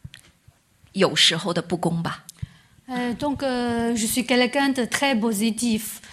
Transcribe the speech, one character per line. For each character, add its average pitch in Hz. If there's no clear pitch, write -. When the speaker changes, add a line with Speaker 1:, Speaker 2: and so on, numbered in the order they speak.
Speaker 1:
有 170
时 -
候 175
的 170
不 170
公 170
吧。 156
Speaker 2:
Euh, 247
donc, 277
euh, 240
je 220
suis 233
quelqu'un 254
de 254
très 269
positif. 220